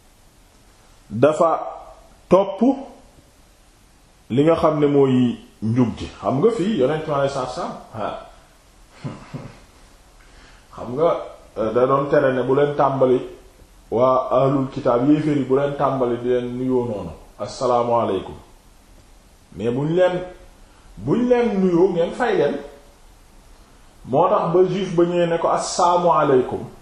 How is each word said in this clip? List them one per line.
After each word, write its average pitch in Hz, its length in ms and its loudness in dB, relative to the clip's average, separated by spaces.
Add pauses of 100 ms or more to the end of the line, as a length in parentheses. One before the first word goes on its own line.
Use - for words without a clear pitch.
(1080)
dafa 156 500 2 (720)
topp 190 280 2 (1700)
li 123 140 0
nga 160 120 4
xam 156 240 0
ne 147 80 2
mooy 127 500 2 (240)
njub 113 360 0
ji. 80 100 -12 (140)
Xam 120 180 -2
nga 202 120 4
fii 202 280 -2
yonent 151 280 0
mi 151 60 -4
alayhi 139 200 -2
salaatu 127 220 -6
salaam, 226 160 -8 (220)
ha. 104 160 -6 (920)
<laughs> 120 60 -10 (1700)
Xam 117 200 -12
nga, 156 140 2 (480)
euh, 107 160 -2
da 123 120 4
doon 139 240 0
tere 139 240 2
ne 127 100 -2
bu 131 120 2
leen 143 200 2
tàmbali, 131 440 2 (720)
waa 127 400 2
ahlul 135 420 2
kitaab, 131 360 0
yéeféer 151 280 2
yi, 131 80 -2
bu 127 100 0
leen 143 220 0
tàmbali 127 400 -2
di 120 120 -6
leen 123 280 -2
nuyoo 127 280 -2
noonu, 95 260 -8 (280)
"Assalaamu 120 600 -2
alaykum." 101 340 -4 (1200)
Mais 101 160 -4
buñ 139 240 -4
leen, 180 240 2 (760)
buñ 180 320 -2
leen 233 320 2
nuyoo, 180 280 4
ngeen 175 220 -2
fay 226 260 -2
leen. 143 180 0 (1500)
Moo 143 240 2
tax 190 240 0
ba 180 140 4
juif 170 280 -4
ba 170 100 4
ñëwee 175 220 0
ne 170 120 -2
ko, - 80 -2
"Assalaamu 175 640 0
aleykum." 135 480 2 (220)